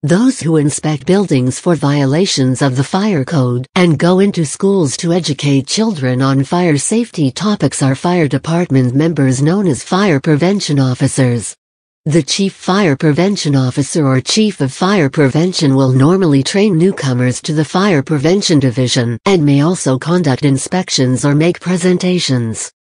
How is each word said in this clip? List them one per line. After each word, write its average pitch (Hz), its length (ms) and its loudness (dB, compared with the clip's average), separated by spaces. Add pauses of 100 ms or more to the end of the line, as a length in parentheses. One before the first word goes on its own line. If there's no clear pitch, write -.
Those 190 380 0
who 160 160 0
inspect 151 500 -2
buildings 156 540 0
for 175 160 0
violations 143 840 0
of 131 120 0
the 135 100 0
fire 190 400 -2
code 127 500 -2
and 180 240 2
go 180 200 2
into 190 260 0
schools 190 540 0
to 165 140 -2
educate 143 540 0
children 139 540 -2
on 135 220 2
fire 175 360 0
safety 202 520 -2
topics 196 520 -2
are 135 120 2
fire 175 340 0
department 135 680 0
members 139 460 0
known 180 260 2
as 135 180 -2
fire 180 360 0
prevention 165 600 0
officers. 127 760 -2 (520)
The 156 160 2
chief 196 300 -2
fire 185 440 0
prevention 160 600 0
officer 135 500 0
or 131 140 2
chief 214 400 -2
of 135 140 -2
fire 185 340 0
prevention 147 640 0
will 135 160 2
normally 143 520 4
train 196 340 2
newcomers 131 640 0
to 151 140 -6
the 151 100 0
fire 185 380 0
prevention 160 560 0
division 120 680 0
and 190 180 2
may 143 200 4
also 147 360 0
conduct 156 460 0
inspections 135 800 0
or 143 100 2
make 165 260 0
presentations. 175 1080 -2 (140)